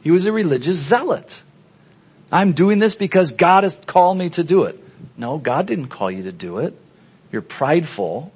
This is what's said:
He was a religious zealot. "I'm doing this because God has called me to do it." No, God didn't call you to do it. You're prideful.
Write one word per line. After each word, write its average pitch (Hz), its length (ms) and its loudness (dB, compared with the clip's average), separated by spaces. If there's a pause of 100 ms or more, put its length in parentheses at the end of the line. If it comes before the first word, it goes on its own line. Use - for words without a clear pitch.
He 151 100 0
was 180 140 4
a 214 60 0
religious 175 460 0
zealot. 226 640 -2 (880)
"I'm 180 220 2
doing 196 260 2
this 214 160 0
because 185 380 0
God 185 300 4
has 196 220 -4
called 185 320 4
me 180 120 -2
to 170 140 -4
do 165 200 4
it." 90 180 -4 (360)
No, 120 200 -6
God 135 280 -2
didn't 185 240 -6
call 98 200 -4
you 92 140 -8
to 95 80 -10
do 87 280 -10
it. 160 140 -4 (580)
You're 110 100 -6
prideful. 139 960 -4